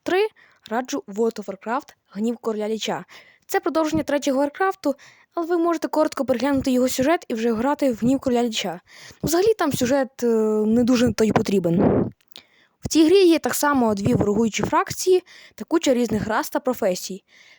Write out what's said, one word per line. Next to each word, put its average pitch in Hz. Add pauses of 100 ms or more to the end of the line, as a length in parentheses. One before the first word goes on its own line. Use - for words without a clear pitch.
три, 381 (420)
раджу 254
World 220
of 196
Warcraft 214 (160)
Гнів 226
Короля 214
Ліча. 202 (420)
Це 392
продовження 311
третього 277
Варкрафту, 285 (380)
але 339
ви 349
можете 330
коротко 302
переглянути 262
його 254
сюжет 294
і 254
вже 233
грати 269
в 220
Гнів 254
Короля 240
Ліча. 202 (420)
Взагалі 381
там 311
сюжет, 262
е, 240 (380)
не 226
дуже 240
той 214
потрібен. 190 (720)
В -
цій 311
грі 370
є 330
так 240
само 254
дві 214
ворогуючі 208
фракції 359 (320)
та -
куча 302
різних 220
рас 233
та 294
професій. 202 (360)